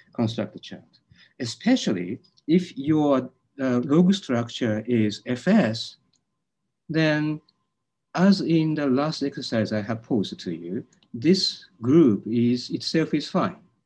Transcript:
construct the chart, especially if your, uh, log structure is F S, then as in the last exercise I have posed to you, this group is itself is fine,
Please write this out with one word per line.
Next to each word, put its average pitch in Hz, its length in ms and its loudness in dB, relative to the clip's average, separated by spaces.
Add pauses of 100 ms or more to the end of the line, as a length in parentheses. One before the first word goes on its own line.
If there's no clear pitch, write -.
(140)
construct 113 400 -4
the 90 60 -16
chart, - 400 -20 (400)
especially 117 800 -2 (260)
if 180 320 0
your, 143 520 0 (300)
uh, 127 240 0
log 180 300 4
structure 113 720 -2
is 110 400 0
F 120 200 -4
S, 170 500 0 (920)
then 151 520 0 (760)
as 180 260 4
in 156 340 2
the 151 120 -2
last 143 360 0
exercise 123 500 -2
I 104 100 -2
have 113 200 -6
posed 98 380 -2
to 92 120 -8
you, 85 320 -8 (280)
this 156 540 0 (160)
group 127 440 4
is 120 440 0
itself 156 420 -4
is 147 160 -4
fine, 131 300 -2 (280)